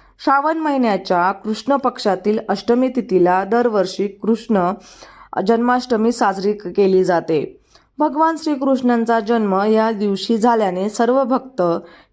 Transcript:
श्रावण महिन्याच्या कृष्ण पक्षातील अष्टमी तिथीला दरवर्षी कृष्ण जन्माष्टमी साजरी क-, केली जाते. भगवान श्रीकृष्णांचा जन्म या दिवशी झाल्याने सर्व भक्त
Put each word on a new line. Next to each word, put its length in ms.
श्रावण 340
महिन्याच्या 760
कृष्ण 440
पक्षातील 640
अष्टमी 400
तिथीला 560
दरवर्षी 640
कृष्ण 640
जन्माष्टमी 680
साजरी 400
क-, 140
केली 380
जाते. 540
भगवान 400
श्रीकृष्णांचा 840
जन्म 340
या 380
दिवशी 440
झाल्याने 520
सर्व 360
भक्त 380